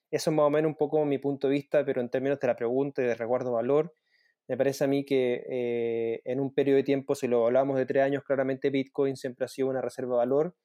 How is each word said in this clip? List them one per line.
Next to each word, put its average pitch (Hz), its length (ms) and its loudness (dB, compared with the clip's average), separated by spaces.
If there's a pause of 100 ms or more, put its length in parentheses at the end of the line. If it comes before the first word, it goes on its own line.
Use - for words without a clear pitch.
(120)
eso 151 180 -2
es 156 60 2
más 151 100 4
o 143 60 4
menos 156 180 2
un 147 60 -6
poco 151 300 0
mi 139 120 0
punto 139 300 -2
de 139 60 4
vista. 143 300 0
Pero 131 180 -2
en 120 80 -6
términos 135 300 -2
de 131 80 -2
la 117 80 2
pregunta 135 460 -2
y 127 40 0
de 117 100 0
resguardo 123 380 -2
valor, 139 420 0 (540)
me 127 60 -4
parece 135 300 0
a - 20 2
mí 139 160 0
que, 127 460 0
eh, 117 720 -2
en 127 160 -4
un 135 140 -4
periodo 139 240 4
de 135 60 4
tiempo, 139 320 -2
si 131 120 -4
lo 120 180 4
hablamos 135 300 2
de 131 100 0
tres 135 180 2
años, 139 200 -2
claramente 135 460 -2
Bitcoin 135 480 -2
siempre 131 260 -8
ha 123 60 -4
sido 131 180 -2
una 131 140 -2
reserva 123 300 -6
de 123 80 0
valor. 143 460 0